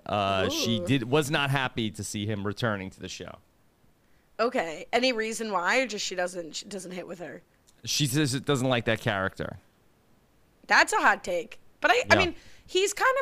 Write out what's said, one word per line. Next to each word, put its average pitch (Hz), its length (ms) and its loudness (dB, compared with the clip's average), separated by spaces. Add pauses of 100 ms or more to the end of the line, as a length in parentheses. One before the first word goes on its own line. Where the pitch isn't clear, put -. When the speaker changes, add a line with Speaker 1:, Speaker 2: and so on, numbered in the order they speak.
Speaker 1:
Uh, 98 440 2
she 113 300 -2
Speaker 2:
Ooh. - 60 -4
Speaker 1:
did, 127 240 2
was 143 220 2
not 143 180 0
happy 127 420 0
to 101 120 -8
see 101 240 -4
him 101 180 -4
returning 101 460 -2
to - 80 -20
the 92 100 -10
show. - 220 -12 (1080)
Speaker 2:
Okay. 196 540 -2
Any 247 180 4
reason 220 400 -4
why, 190 280 2
or 262 80 0
just 202 180 -6
she - 80 -6
doesn't, 180 440 -4
she - 80 -10
doesn't 185 260 -12
hit 180 160 -10
with 175 120 -12
her? 151 220 -12 (420)
Speaker 1:
She 147 220 0
says 135 300 2
it 117 100 -4
doesn't 131 240 2
like 120 160 2
that 110 160 0
character. 95 560 -2 (1120)
Speaker 2:
That's 294 260 6
a 427 40 2
hot 226 260 4
take. 175 360 -4 (220)
But 302 100 4
I, 403 40 8
I 494 160 0
Speaker 1:
Yeah. - 80 8
Speaker 2:
mean, 359 160 2 (320)
he's 381 260 0
kind 508 280 2